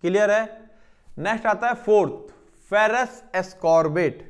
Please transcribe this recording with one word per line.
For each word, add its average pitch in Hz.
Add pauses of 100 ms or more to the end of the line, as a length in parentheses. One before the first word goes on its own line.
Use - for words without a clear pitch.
क्लियर 202
है? 220 (500)
नेक्स्ट 220
आता 226
है 240
फोर्थ, 208 (380)
फेरस 220 (120)
एस्कॉर्बेट। 165